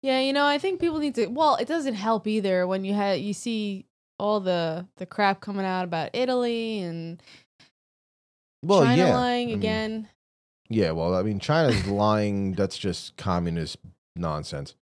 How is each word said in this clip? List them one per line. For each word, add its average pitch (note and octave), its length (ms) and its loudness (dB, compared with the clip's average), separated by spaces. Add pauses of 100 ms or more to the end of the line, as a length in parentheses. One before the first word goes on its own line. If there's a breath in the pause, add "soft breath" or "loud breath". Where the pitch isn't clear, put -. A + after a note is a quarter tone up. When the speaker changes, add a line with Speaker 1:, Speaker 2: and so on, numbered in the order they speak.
Speaker 1:
Yeah, C4 180 2
you C4+ 120 2
know, C#4+ 140 4
I C#4+ 120 2
think F#4 220 -2
people E4 180 0
need D4 180 -2
to, A#3 100 2
well, C#4+ 300 4
it A#3+ 120 -2
doesn't C#4+ 260 -2
help G#3+ 320 0
either G3 400 2
when F#3+ 180 -2
you G3 100 -2
ha-, G3+ 180 0
you D#3 200 -2
see G#3 540 -6 (320)
all G#3 220 0
the, F3 460 -2 (100)
the F#3 100 -10
crap G3 340 0
coming G3 260 -6
out F#3 180 -2
about E3 280 -4
Italy A#3 680 -2
and E3 400 -8 (1400 loud breath)
Speaker 2:
Well, F3 220 6
Speaker 1:
China - 200 6
Speaker 2:
yeah. - 120 4
Speaker 1:
lying A#3+ 320 0
Speaker 2:
I - 20 -4
mean, G#3+ 80 -2
Speaker 1:
again. A3 500 -2 (600)
Speaker 2:
yeah, G2+ 220 2
well, E2 220 0
I F#2 80 0
mean, G#2 180 -2
China's C3 460 2
Speaker 1:
<laughs> - 0 -
Speaker 2:
lying. G2+ 680 2
That's F#2+ 260 -2
just - 380 -6
communist E2+ 600 -2 (400)
nonsense. D2+ 580 -6 (100)